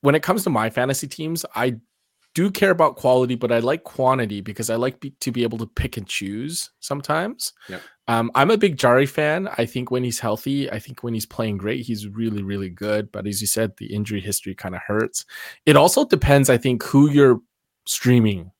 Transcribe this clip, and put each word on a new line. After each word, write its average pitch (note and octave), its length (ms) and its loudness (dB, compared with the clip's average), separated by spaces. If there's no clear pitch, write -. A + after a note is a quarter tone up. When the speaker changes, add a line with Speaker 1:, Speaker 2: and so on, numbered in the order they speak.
Speaker 1:
when C#3+ 120 4
it D#3 80 2
comes - 220 0
to F3+ 60 0
my A2+ 200 2
fantasy C3+ 380 -2
teams, D#3+ 360 -8
I A#2+ 200 0
do F#3+ 160 0
care G3 200 2
about E3 260 2
quality, B2+ 380 2
but A#2+ 180 -2
I A#2 60 4
like C3 260 0
quantity B2+ 560 0
because G#2 300 -8
I A2+ 60 0
like B2+ 240 -4
be-, C#3 100 -12
to C3 120 -6
be A#2+ 100 -2
able A#2 160 -2
to A2+ 80 -6
pick - 300 -6
and G#2 100 -12
choose A2+ 640 -8
sometimes. D#3 720 -6
Speaker 2:
Yep. F#2 140 -12
Speaker 1:
Um, A#2 260 0
I'm C#3 160 4
a A3 60 4
big G3+ 220 2
Jarry B2+ 280 4
fan. D#3 420 -2
I A#2 80 0
think B2 240 -8
when B2+ 120 -2
he's A#2+ 160 -4
healthy, C3+ 520 -4
I A2+ 80 -8
think - 240 -16
when A#2+ 120 -6
he's A2 120 -6
playing G#2+ 320 -4
great, A2+ 260 -4
he's G#2+ 240 -8
really, G#2+ 340 -4
really G2 280 -6
good. G#2 420 -4
But G2+ 140 -8
as G#2 140 -4
you G#2+ 60 -6
said, A2 300 -4
the A2 180 -14
injury G#2 260 -4
history F#2+ 360 -8
kinda F2+ 280 -10
hurts. - 400 -4
It D3 100 8
also F3+ 280 6
depends, C#3 460 4
I B2 80 6
think, B2 240 0
who C#3+ 280 6
you're C#3 300 6
streaming. G#2+ 720 2